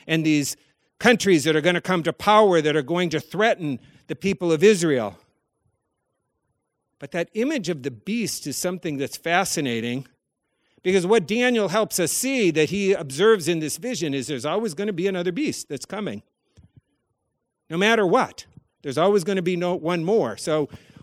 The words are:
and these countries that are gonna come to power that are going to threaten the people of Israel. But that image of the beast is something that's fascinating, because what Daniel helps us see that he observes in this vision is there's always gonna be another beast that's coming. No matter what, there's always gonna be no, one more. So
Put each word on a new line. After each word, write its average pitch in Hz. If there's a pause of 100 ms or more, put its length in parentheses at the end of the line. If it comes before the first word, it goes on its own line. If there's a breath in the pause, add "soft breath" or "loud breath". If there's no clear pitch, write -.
and 160
these 147 (420)
countries 190
that 156
are 156
gonna 170
come 180
to 160
power 208
that 147
are 151
going 170
to 147
threaten 175 (300 soft breath)
the 156
people 180
of 160
Israel. 156 (1800)
But -
that 170
image 240
of 147
the 135
beast 190
is 131
something 180
that's 135
fascinating, 135 (760)
because 180
what 196
Daniel 233
helps 196
us 165
see 247
that 156
he 196
observes 170
in 170
this 151
vision 170
is 131
there's 131
always 180
gonna 202
be 175
another 180
beast 190
that's 143
coming. 185 (1500)
No 160
matter 214
what, 196 (360)
there's 139
always 196
gonna 190
be 180
no, 175
one 165
more. 160
So 156 (340 loud breath)